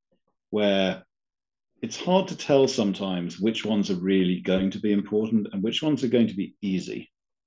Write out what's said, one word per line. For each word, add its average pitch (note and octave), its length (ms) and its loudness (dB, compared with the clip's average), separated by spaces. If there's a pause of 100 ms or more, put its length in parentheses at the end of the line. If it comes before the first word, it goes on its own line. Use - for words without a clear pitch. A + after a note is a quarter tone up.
(500)
where G2 540 0 (800)
it's - 140 -8
hard F#3 320 2
to E3 60 -10
tell C#3 320 4
sometimes F#2+ 720 -2
which A2 240 -2
ones G#2 280 0
are F2+ 80 -2
really F#2 400 2
going F#2+ 320 0
to G2+ 80 -8
be G#2+ 120 0
important G#2+ 600 0
and G2+ 80 -4
which A2+ 220 -2
ones D3+ 200 0
are B2+ 40 2
going A#2 220 4
to F2+ 60 -10
be F#2+ 260 -6
easy. - 500 -6 (360)